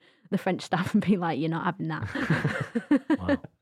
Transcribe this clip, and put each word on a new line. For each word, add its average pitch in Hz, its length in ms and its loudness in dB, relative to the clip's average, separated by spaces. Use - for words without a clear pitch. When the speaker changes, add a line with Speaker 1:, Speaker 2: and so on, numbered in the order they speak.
Speaker 1:
the 196 60 0
French 180 240 0
staff - 320 -2
would 202 140 4
be 196 100 6
like, 165 240 0
"You're 160 80 0
not 165 160 -2
having 165 240 -2
that." 147 180 -4
<laughs> 285 100 4
Speaker 2:
Wow. 262 200 0